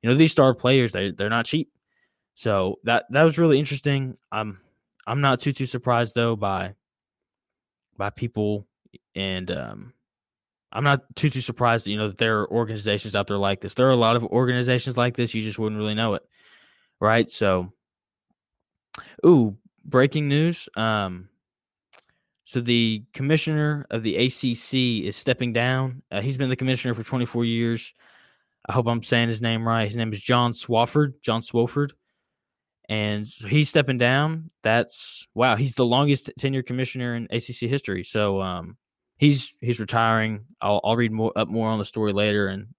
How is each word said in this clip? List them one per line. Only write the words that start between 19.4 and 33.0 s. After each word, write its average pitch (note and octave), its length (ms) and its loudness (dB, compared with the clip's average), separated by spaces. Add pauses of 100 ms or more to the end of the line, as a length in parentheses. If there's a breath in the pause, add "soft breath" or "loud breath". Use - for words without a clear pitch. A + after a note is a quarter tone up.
breaking C#3+ 440 2
news. D#3 460 0
Um, G2 540 -2 (1200)
so A#2+ 160 -4
the A#2 500 0
commissioner D3+ 800 0
of A2+ 120 -4
the A2 140 -2
A B2+ 140 2
C B2 240 -2
C A#2+ 520 -2
is G2+ 80 -6
stepping B2 380 -2
down. B2+ 580 -2
Uh, G2+ 120 -4
he's C3 160 -4
been C3 100 -2
the B2+ 80 0
commissioner B2+ 380 -2
for A2 80 -6
twenty-four A#2+ 420 -2
years. A#2 480 -2 (760 soft breath)
I - 60 -6
hope B2 140 2
I'm A#2 160 0
saying A#2 260 2
his A2 140 -4
name A2+ 260 0
right. A2+ 200 2
His A2 80 -6
name A2+ 160 -2
is G2+ 100 -8
John A#2+ 300 2
Swofford. B2 680 0
John A2+ 220 -2
Swofford. B2 480 -2 (1000)
And G#2 400 -2